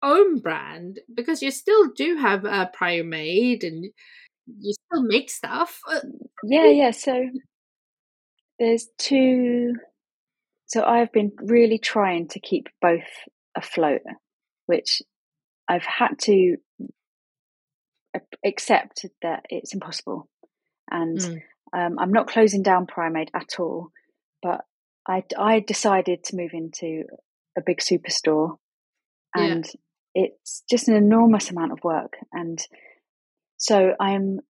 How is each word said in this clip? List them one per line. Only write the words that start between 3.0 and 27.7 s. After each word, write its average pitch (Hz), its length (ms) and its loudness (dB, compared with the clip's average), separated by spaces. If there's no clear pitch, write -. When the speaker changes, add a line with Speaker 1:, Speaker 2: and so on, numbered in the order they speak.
Speaker 1:
Made 170 600 -2
and 165 220 -10
you 202 140 -6
still 311 300 -4
make 233 280 0
stuff. - 480 -6
Uh, 311 120 -4
Speaker 2:
Yeah, 285 220 4
yeah. 254 100 4
So 254 340 -2
there's 226 280 2
two, 247 760 2
so - 160 0
I've 233 280 4
been 208 200 2
really 226 380 4
trying 180 500 -2
to - 100 -14
keep - 280 -4
both 170 280 2
afloat, 151 460 -2
which - 360 -2
I've 175 180 -2
had - 380 -2
to 185 340 4
a-, - 40 -6
accept - 580 -2
that 165 280 -6
it's - 240 -10
impossible. - 560 -10
And, 165 280 -4
Speaker 1:
Mm. 170 220 -8
Speaker 2:
um, 175 260 -4
I'm 185 140 0
not 226 140 4
closing 208 360 4
down 185 220 4
Prior 165 240 -6
Made 160 240 -6
at - 260 -8
all, 170 300 -6
but 175 200 -4
I, 185 160 -2
I 214 220 4
decided 190 680 0
to - 100 -10
move 170 180 -8
into 160 500 -10
a 180 40 -6
big 175 180 -2